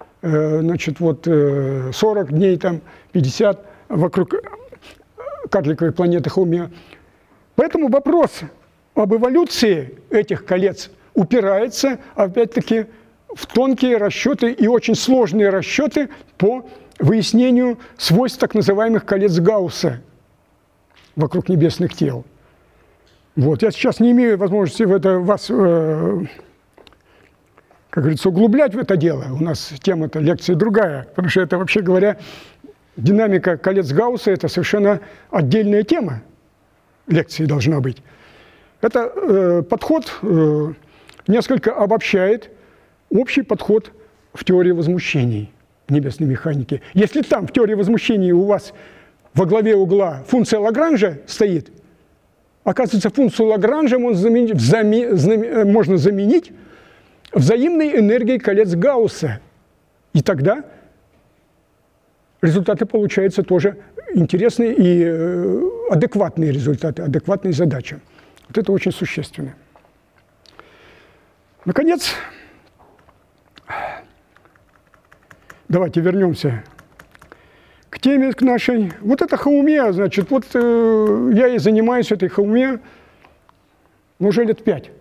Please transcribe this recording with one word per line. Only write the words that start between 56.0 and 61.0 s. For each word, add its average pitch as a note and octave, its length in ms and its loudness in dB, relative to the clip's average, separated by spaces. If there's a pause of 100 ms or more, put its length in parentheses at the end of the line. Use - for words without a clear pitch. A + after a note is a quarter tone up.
взаимной C#4+ 680 2
энергией A#3 400 2
колец G3 360 2
Гаусса. F#3+ 640 0 (720)
И D3+ 80 2
тогда F#3+ 440 0 (1800)